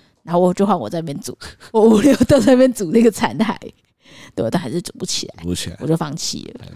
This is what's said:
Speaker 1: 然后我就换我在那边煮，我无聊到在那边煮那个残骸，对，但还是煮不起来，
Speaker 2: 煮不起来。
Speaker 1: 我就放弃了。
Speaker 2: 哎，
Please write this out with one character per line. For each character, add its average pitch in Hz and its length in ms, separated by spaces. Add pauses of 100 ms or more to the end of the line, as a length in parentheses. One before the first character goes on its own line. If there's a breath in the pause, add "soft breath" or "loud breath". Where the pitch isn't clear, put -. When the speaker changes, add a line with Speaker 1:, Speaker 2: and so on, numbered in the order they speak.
(240 soft breath)
Speaker 1:
然 165 100
后 175 60
我 180 120
就 196 140
换 196 120
我 117 120
在 170 100
那 165 60
边 147 140
煮， - 180 (340 loud breath)
我 220 160
无 214 140
聊 269 140 (120)
到 285 120
在 240 140
那 - 20
边 254 180
煮 170 180
那 226 120
个 233 80
残 143 260
骸， 214 180 (800 loud breath)
对， 110 140
但 175 120
还 123 80
是 151 120
煮 - 160
不 - 80
起 - 220
来， - 160
Speaker 2:
煮 85 60
不 90 60
起 - 140
来。 82 100
Speaker 1:
我 - 80
就 160 80
放 156 200
弃 - 280 (120)
了。 - 100
Speaker 2:
哎， - 100